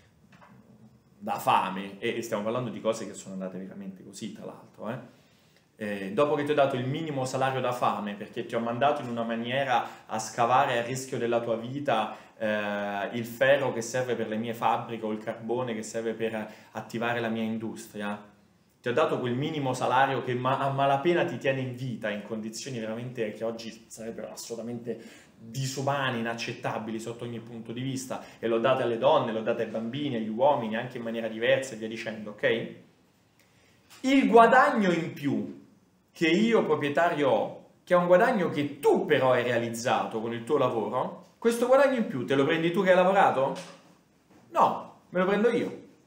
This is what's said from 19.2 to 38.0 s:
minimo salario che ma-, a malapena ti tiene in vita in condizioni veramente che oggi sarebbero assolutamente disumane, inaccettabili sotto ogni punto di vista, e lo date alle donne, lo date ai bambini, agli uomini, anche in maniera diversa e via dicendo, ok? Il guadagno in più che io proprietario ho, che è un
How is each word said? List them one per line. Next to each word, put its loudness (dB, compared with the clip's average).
minimo -2
salario 2
che -2
ma-, 0
a 0
malapena 2
ti -6
tiene 0
in -6
vita -6
in -6
condizioni -8
veramente -6
che -10
oggi -8
sarebbero -12
assolutamente -10
disumane, -2
inaccettabili -6
sotto -10
ogni -8
punto -14
di -8
vista, -6
e -2
lo 2
date 2
alle 0
donne, 4
lo -2
date 0
ai -4
bambini, -4
agli -4
uomini, 2
anche -6
in -10
maniera -4
diversa 0
e -10
via -8
dicendo, -10
ok? -2
Il 6
guadagno 8
in 0
più -4
che 0
io 6
proprietario 2
ho, 0
che -2
è 10
un 4